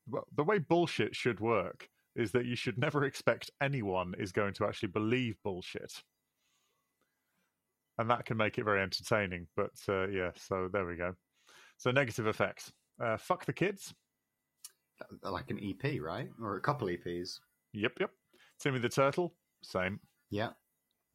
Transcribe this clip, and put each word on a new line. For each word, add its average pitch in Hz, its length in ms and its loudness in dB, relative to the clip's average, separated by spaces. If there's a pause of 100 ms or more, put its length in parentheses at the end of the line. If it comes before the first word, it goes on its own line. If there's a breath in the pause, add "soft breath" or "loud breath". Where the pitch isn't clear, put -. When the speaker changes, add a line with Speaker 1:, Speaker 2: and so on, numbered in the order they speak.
Speaker 1:
well, 113 280 -6
the 147 80 2
way 202 160 4
bullshit 160 560 4
should 117 240 0
work 107 500 2 (260)
is 107 180 2
that 123 120 4
you 123 100 -2
should 113 220 -2
never 147 280 2
expect - 440 2 (100)
anyone 98 600 0
is 101 120 -4
going 101 220 2
to 107 120 0
actually 104 240 -2
believe 110 540 0
bullshit. - 600 -8 (1900)
And 113 120 2
that 120 160 2
can 113 120 -2
make 107 200 2
it 120 80 0
very 101 160 4
entertaining. 92 720 0
But, 101 160 0 (160)
uh, 95 200 2
yeah, 92 280 0
so 92 360 -2
there 98 140 0
we 85 100 -4
go. 87 200 -2 (600 loud breath)
So 123 140 0
Negative 123 360 2
F 107 140 0
X. - 300 -2 (320)
Uh, 113 140 0
Fuck - 280 -2
the - 80 -2
Kids. - 400 -2 (1300)
Speaker 2:
Like 92 300 -4
an 104 80 -4
E 98 140 -4
P, 135 260 -2
right? 92 300 -6 (120)
Or 101 140 -4
a 92 60 -6
couple 127 280 0
E 87 80 -2
Ps. 87 420 -6 (340)
Speaker 1:
Yep, 107 260 -2
yep. 196 120 -2 (480 soft breath)
Timmy 131 200 0
the 117 100 0
Turtle. 139 440 2 (280)
Same. 92 380 -4 (300)
Speaker 2:
Yeah. 104 200 -2 (640)